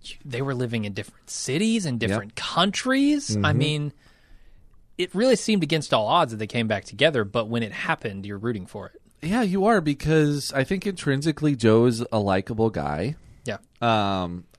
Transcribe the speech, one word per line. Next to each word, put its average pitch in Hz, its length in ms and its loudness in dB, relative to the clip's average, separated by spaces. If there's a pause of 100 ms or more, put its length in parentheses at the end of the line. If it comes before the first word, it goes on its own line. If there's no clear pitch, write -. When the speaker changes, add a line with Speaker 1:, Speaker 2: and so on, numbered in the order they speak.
(240)
Speaker 1:
they 123 180 -6
were 139 140 -2
living 117 300 -2
in 101 80 -6
different - 360 -14
cities 208 560 -2
and 123 160 -2
Speaker 2:
Yep. - 80 0
Speaker 1:
different 113 260 -4
countries. 262 1000 0
I 104 40 0
Speaker 2:
Mm-hmm. 147 180 2
Speaker 1:
mean, 151 360 0 (1040)
it 175 180 -4
really 240 200 6
seemed 202 280 0
against 147 300 0
all 110 140 2
odds 151 240 2
that 110 60 -8
they 107 100 -4
came 117 200 -2
back 104 180 -2
together, 131 380 2
but 107 240 -2
when 117 160 -2
it 101 80 -6
happened, 98 540 -6
you're 101 120 -8
rooting 107 280 -6
for 98 220 -14
it. - 140 -20 (200)
Speaker 2:
Yeah, 202 220 0
you 190 220 2
are, 214 160 4
because 147 720 2
I 135 100 2
think 190 240 -2
intrinsically 147 680 0
Joe 113 300 6
is 120 260 0
a 110 80 2
likable 104 500 0
guy. 80 460 -4 (300)
Speaker 1:
Yeah. 104 120 -6 (240)
Speaker 2:
Um, 98 640 -2 (140)